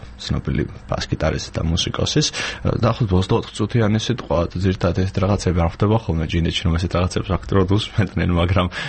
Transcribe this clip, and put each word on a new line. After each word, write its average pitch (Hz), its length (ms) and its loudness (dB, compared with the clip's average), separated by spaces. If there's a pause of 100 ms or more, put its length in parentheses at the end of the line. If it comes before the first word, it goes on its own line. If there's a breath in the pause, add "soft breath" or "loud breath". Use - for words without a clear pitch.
(140)
ცნობილი - 500 -2 (200)
ბას-გიტარისტი - 680 -2
და 87 120 -2
მუსიკოსის, - 640 0
ა, - 460 -4
დაახლოებით 110 400 2
ოცდაოთხ 95 360 2
წუთიანი 107 480 2
სიტყვა, 107 400 -2 (120)
ძირითადად 90 500 0
ეს 95 120 0
რაღაცები 92 460 2
არ 85 140 2
ხდება 107 260 2
ხოლმე 80 280 -2
ჩინეთში, 82 360 0
რომ 85 160 2
ესეთ 85 160 -2
რაღაცებს 90 360 0
აქტიურად 95 440 2
უსმენდნენ, 87 560 0
მაგრამ 90 360 2 (220 loud breath)